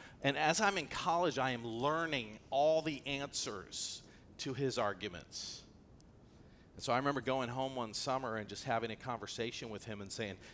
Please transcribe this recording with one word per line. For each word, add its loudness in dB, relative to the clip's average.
and 4
as 6
I'm 4
in -2
college, 2
I 4
am -2
learning 0
all 6
the -2
answers -4
to -4
his 0
arguments. -2
And -12
so 0
I 6
remember 2
going 0
home -2
one -4
summer 0
and -4
just -8
having 2
a -4
conversation -4
with -8
him -6
and -8
saying, -4